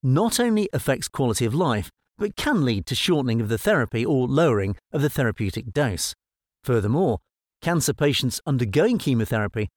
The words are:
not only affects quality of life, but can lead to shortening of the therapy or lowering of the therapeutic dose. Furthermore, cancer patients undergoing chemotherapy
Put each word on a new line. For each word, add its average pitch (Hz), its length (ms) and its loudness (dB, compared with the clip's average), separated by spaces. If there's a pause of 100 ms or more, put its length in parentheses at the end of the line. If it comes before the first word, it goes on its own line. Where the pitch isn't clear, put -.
not 156 360 2
only 220 320 2
affects - 360 -2
quality 123 360 0
of 113 120 0
life, 135 340 0 (280)
but 208 180 -4
can 240 280 0
lead 110 220 0
to 123 100 -4
shortening 131 460 0
of 107 80 -2
the 110 80 0
therapy 123 480 0
or 127 220 2
lowering 123 500 2 (160)
of 151 80 0
the 147 80 2
therapeutic 113 640 -4
dose. 120 400 -2 (500)
Furthermore, 120 560 2 (420)
cancer 160 320 0
patients 139 520 0
undergoing 143 540 2
chemotherapy 110 760 -2